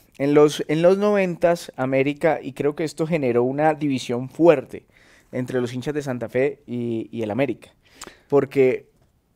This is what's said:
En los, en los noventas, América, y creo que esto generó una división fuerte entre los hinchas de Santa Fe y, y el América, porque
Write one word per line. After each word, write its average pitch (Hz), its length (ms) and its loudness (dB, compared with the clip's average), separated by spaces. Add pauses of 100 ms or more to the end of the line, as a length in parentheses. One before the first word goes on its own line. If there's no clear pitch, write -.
(180)
En 143 160 0
los, 147 340 4
en 151 140 0
los 185 160 4
noventas, 185 800 0
América, 135 640 0
y 135 120 -10
creo 147 220 -2
que 175 100 -6
esto 160 200 -6
generó 131 380 0
una 147 300 0
división 131 560 -4
fuerte 143 560 2 (460)
entre 123 300 -4
los 120 120 -4
hinchas 127 200 -6
de 147 80 -4
Santa 123 280 -8
Fe 135 360 -2
y, 117 460 -6
y 113 100 -8
el 110 100 -4
América, 120 380 -4 (600)
porque 135 600 2 (460)